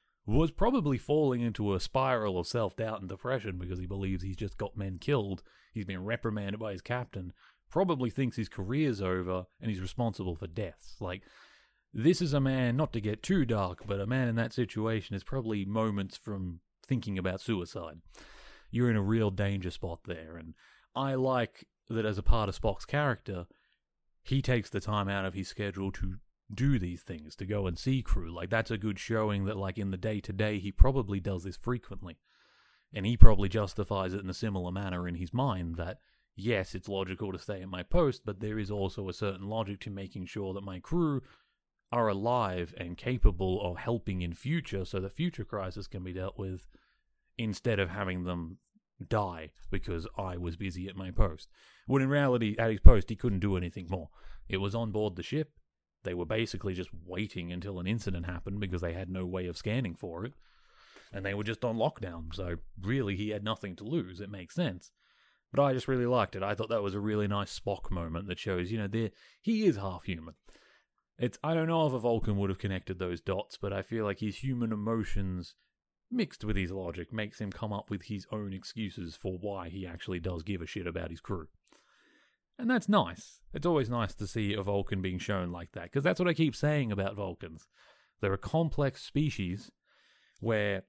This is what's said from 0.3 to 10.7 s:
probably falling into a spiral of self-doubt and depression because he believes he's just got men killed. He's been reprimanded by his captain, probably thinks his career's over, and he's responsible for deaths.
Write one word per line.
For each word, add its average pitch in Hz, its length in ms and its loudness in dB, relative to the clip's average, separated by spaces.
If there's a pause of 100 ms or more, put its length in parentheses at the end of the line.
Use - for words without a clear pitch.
probably 202 460 2
falling 143 440 2
into 104 320 0
a 92 80 0
spiral 120 580 0
of 107 80 -2
self-doubt 110 540 -2
and 92 80 -10
depression 101 480 -4
because 87 220 -6
he 90 60 -6
believes 95 380 -2
he's 95 140 -6
just 101 200 -6
got - 200 -6
men 95 220 -6
killed. 104 440 -2 (300)
He's 104 120 -6
been 92 200 -8
reprimanded 107 540 -4
by 110 120 -6
his 92 100 -10
captain, 110 520 -6 (360)
probably 160 400 2
thinks 131 280 -2
his 110 120 -4
career's 117 520 -2
over, 92 460 0 (120)
and - 100 -4
he's 95 120 -2
responsible 95 540 -4
for 90 120 -10
deaths. 85 540 -8